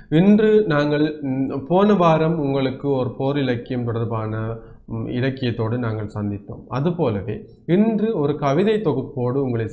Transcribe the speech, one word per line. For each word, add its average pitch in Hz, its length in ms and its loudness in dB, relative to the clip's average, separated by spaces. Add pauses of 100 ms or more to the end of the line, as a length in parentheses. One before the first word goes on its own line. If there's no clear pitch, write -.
இன்று 214 560 6
நாங்கள், 147 560 0
ம், 135 300 -2 (160)
போன 202 260 4
வாரம் 165 460 4
உங்களுக்கு 139 500 -2
ஒரு 127 280 0
போர் 139 200 -2
இலக்கியம் 123 480 -2
தொடர்பான, 110 720 -4 (280)
ம், 113 200 -6
இலக்கியத்தோடு 123 720 -2
நாங்கள் 110 360 -4
சந்தித்தோம். 101 540 -6
அதுபோலவே 127 760 -2 (200)
இன்று 208 540 2
ஒரு 143 160 0
கவிதை 175 460 2
தொகுப்போடு 131 600 -2
உங்களை 117 320 -2